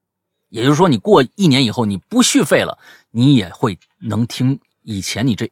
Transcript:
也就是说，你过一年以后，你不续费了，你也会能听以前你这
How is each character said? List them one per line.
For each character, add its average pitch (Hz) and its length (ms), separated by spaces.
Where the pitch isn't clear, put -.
也 110 120
就 131 80
是 147 60
说， 185 120
你 135 80
过 143 280
一 302 140
年 262 160
以 214 80
后， 120 120
你 101 120
不 - 260
续 240 220
费 151 140
了， 92 200
你 127 240
也 98 140
会 98 280
能 110 220
听 131 360
以 101 180
前 104 260
你 117 80
这 113 180